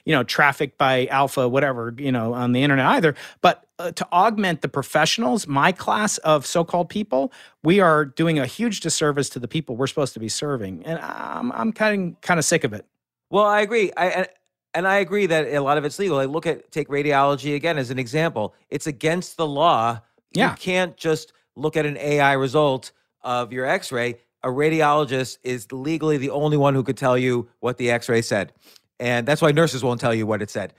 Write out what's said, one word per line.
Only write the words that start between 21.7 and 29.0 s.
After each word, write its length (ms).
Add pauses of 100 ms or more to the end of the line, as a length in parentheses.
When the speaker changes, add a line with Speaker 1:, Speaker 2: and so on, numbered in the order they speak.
Speaker 2:
at 100
an 120
A 220
I 140
result 580 (320)
of 280
your 140
X-ray. 540 (240)
A 40
radiologist 960
is 280
legally 460
the 120
only 260
one 200
who 80
could 140
tell 200
you 320 (100)
what 180
the 140
X-ray 300
said. 320 (460)
And 280